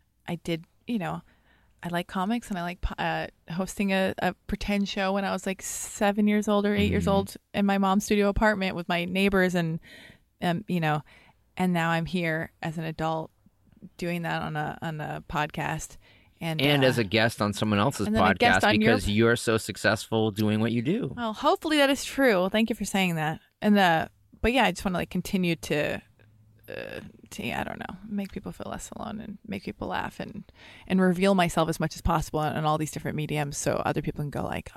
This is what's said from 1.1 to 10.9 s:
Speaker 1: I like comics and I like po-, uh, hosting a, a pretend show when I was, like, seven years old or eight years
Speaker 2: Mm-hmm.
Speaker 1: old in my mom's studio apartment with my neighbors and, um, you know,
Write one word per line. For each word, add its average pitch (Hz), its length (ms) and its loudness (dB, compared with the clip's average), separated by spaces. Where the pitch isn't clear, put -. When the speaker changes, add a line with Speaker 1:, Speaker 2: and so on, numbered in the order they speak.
Speaker 1:
I 170 60 -6
like 175 180 -4
comics 202 420 -4
and 196 100 -6
I 170 40 -6
like 175 180 -8
po-, - 160 -4
uh, 160 300 -2
hosting 190 420 -2
a, 190 260 2
a 185 140 0
pretend 202 420 -2
show 196 240 -2
when 196 100 -2
I 190 80 -2
was, 190 140 -6
like, 190 160 -6
seven - 680 0
years 208 200 4
old 202 180 4
or 208 100 2
eight 208 140 2
years 208 160 2
Speaker 2:
Mm-hmm. 196 100 4
Speaker 1:
old 196 200 0
in 202 140 2
my 196 100 4
mom's 196 280 2
studio 202 220 2
apartment 202 480 2
with 170 140 -6
my 175 160 0
neighbors 185 500 4
and, 165 240 0
um, 175 260 -2
you 180 120 -2
know, 151 240 0